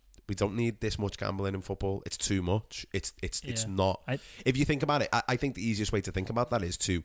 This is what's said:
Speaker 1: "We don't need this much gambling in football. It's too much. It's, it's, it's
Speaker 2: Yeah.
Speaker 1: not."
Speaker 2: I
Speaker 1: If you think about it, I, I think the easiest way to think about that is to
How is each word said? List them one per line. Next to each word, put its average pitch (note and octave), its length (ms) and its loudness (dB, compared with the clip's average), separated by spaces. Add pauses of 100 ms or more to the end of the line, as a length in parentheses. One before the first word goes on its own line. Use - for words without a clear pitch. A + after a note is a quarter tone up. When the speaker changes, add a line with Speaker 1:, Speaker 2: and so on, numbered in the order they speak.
(280)
Speaker 1:
"We G2+ 60 -2
don't G2+ 220 0
need A#2 240 0
this G#2+ 180 -2
much G2+ 200 -2
gambling G2 360 -2
in F#2+ 60 -4
football. G2 440 -2
It's - 120 -6
too F#2+ 260 2
much. F#2+ 500 0
It's, - 200 -2 (100)
it's, - 220 -2
it's A#2 200 -2
Speaker 2:
Yeah. G#2+ 60 -4
Speaker 1:
not." F#2+ 380 2
Speaker 2:
I C3+ 100 0 (260)
Speaker 1:
If B2+ 120 4
you C#3+ 80 4
think D3 180 2
about D3 200 4
it, - 100 -2
I, A#2 160 4
I B2+ 80 2
think C3+ 180 0
the F#2 100 -4
easiest G#2+ 280 0
way G#2 80 2
to F#2+ 120 -4
think F#2 180 -2
about A#2+ 200 0
that A2+ 120 2
is F2 160 -2
to F2 260 0